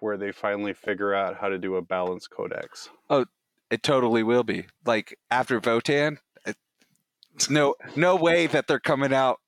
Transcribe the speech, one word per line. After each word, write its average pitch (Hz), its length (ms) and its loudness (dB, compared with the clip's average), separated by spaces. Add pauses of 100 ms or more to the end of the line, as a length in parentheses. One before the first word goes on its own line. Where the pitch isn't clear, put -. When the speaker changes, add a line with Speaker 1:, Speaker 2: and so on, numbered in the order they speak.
Speaker 1:
where 104 160 -4
they 101 160 -6
finally 101 400 -4
figure 101 400 -2
out 95 240 -2
how 104 100 -4
to 98 120 -2
do 92 180 -4
a 90 40 -2
balance 90 460 -4
codex? - 640 -10 (200)
Speaker 2:
Oh, 143 160 2 (440)
it 117 140 -2
totally 120 400 2
will 120 200 2
be. 90 220 -6 (200)
Like, 110 300 -2 (160)
after 123 280 0
Votann, 143 580 0 (280)
it, - 100 -8 (920)
no, 143 240 4 (220)
no 180 200 4
way 170 300 4
that 151 220 0
they're 139 120 2
coming 139 340 0
out, 131 340 2